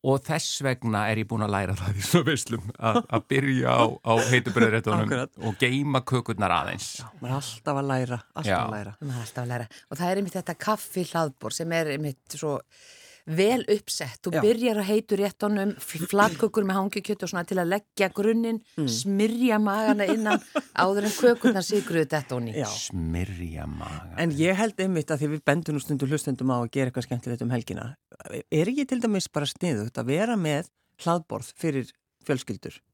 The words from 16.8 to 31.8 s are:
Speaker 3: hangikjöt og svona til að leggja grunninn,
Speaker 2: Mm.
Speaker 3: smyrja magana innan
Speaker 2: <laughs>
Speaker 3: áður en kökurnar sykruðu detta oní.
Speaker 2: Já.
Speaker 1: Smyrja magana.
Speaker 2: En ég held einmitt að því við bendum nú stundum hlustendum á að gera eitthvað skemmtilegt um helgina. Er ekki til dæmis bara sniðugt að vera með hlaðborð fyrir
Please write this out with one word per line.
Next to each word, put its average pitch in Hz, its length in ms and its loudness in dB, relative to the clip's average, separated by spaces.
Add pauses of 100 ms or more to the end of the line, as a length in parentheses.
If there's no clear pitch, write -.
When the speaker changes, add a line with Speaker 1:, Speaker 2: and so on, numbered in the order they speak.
Speaker 3:
hangikjöt 202 420 -4
og 175 80 -6
svona 175 160 -4
til 185 140 0
að 170 80 2
leggja 196 420 0
grunninn, 226 480 2 (220)
Speaker 2:
Mm. 143 80 2
Speaker 3:
smyrja 214 720 2
magana 208 480 2
innan 220 320 2 (200)
Speaker 2:
<laughs> - 140 -20
Speaker 3:
áður 196 320 2
en 208 80 0
kökurnar 233 480 4
sykruðu 165 460 2
detta 139 260 -2
oní. 117 220 -4
Speaker 2:
Já. 143 100 -2
Speaker 1:
Smyrja 87 1000 -4
magana. 76 480 -10
Speaker 2:
En 165 160 2
ég 165 240 2
held 214 240 -2
einmitt 180 320 0
að 139 80 0
því 151 160 0
við 147 80 -10
bendum 151 320 2
nú 135 80 -2
stundum 139 260 -2
hlustendum 131 400 -2
á 123 140 2
að 113 80 -4
gera 131 180 0
eitthvað 123 160 -4
skemmtilegt 120 380 -4
um 120 100 0
helgina. 113 360 -6 (600)
Er 160 180 4
ekki 269 200 -2
til 254 120 -2
dæmis 208 300 0
bara 147 160 -2
sniðugt 120 540 -4
að 120 100 -2
vera 214 260 0
með 156 300 0 (340)
hlaðborð 165 560 -2
fyrir 139 360 -2 (340)